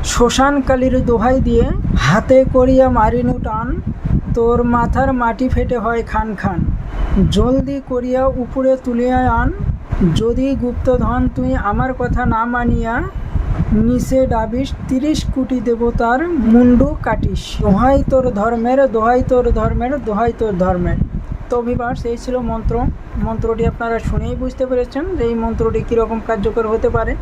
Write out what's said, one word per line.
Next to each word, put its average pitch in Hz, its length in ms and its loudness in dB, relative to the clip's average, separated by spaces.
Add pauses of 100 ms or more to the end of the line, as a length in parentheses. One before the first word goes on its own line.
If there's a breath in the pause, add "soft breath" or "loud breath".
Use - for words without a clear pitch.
শ্মশান 269 560 2
কালীর 262 460 2
দোহাই 240 340 2
দিয়ে 233 240 2 (340)
হাতে 226 540 4
করিয়া 262 360 6
মারিনু 247 500 2
টান, 240 420 -4 (540)
তোর 233 280 2
মাথার 240 500 2
মাটি 254 360 0
ফেটে 240 300 0
হয় 226 240 -2
খান 220 320 -4
খান। 185 260 -2 (680)
জলদি 262 580 0
করিয়া 254 380 0
উপরে 262 500 0
তুলিয়া 247 560 0
আন, 247 200 0 (600)
যদি 240 400 2
গুপ্তধন 240 800 0
তুই 254 200 -2
আমার 254 400 0
কথা 247 320 -2
না 226 180 0
মানিয়া 240 580 0 (680)
নিচে 247 540 2
ডাবিস, 240 460 -2 (160)
তিরিশ 277 460 0
কোটি 262 260 -2
দেবতার 233 680 0
মুন্ডু 247 720 4
কাটিস। - 580 -4
দোহাই 240 500 4
তোর 262 200 2
ধর্মের, 233 640 0
দোহাই 233 300 2
তোর 247 280 2
ধর্মের, 226 540 -2
দোহাই 220 340 0
তোর 214 200 -2
ধর্মের।" 180 380 0 (540)
তো 240 120 -2
ভিউয়ার্স, 247 440 -4
এই 233 120 -4
ছিল 254 200 -4
মন্ত্র। 226 480 -2 (300)
মন্ত্রটি 226 500 -2
আপনারা 233 320 -2
শুনেই 233 380 -4
বুঝতে 254 300 -4
পেরেছেন 262 500 -4
যে 254 80 -2
এই 233 100 -2
মন্ত্রটি 226 460 -2
কীরকম 226 460 -2
কার্যকর 220 420 -2
হতে 226 200 0
পারে। 226 340 -2